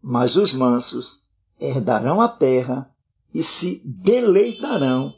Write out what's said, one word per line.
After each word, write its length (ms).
mas 340
os 160
mansos 760
herdarão 600
a 80
terra 640
e 120
se 420
deleitarão 1300